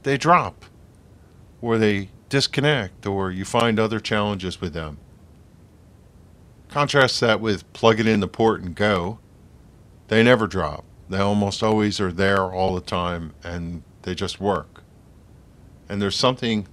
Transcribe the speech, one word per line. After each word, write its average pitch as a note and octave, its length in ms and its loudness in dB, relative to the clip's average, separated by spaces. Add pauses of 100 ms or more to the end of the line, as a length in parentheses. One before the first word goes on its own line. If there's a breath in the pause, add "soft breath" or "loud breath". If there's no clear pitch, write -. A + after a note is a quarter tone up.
they C#3 120 0
drop, D3 480 2 (960)
or A2+ 180 0
they G2+ 320 2 (220)
disconnect C3+ 760 0
or G2 240 -2
you F#2 140 -6
find A#2 340 2
other A2 220 0
challenges G2+ 580 -2
with E2+ 140 -8
them. D#2 240 -10 (1700)
Contrast C#3+ 500 2
that A2 220 2
with G#2 320 -2
plug A2+ 260 4
it A2 60 2
in A2 140 2
the F#2+ 60 0
port A2 360 0
and F2+ 120 -10
go. G#2 440 -2 (920)
They A2 140 4
never A#2+ 240 4
drop. D2+ 380 -4 (260)
They F#2+ 80 -2
almost G2+ 440 0
always G#2+ 380 2
are F#2+ 100 -2
there F#2+ 400 2
all F#2 240 0
the F2+ 60 -4
time, F2 540 -6 (100)
and F2 380 -8 (200)
they F#2 120 -6
just - 260 -8
work. F#2+ 420 -4 (1080)
And G2+ 100 -6
there's G2+ 160 -2
something A#2 560 0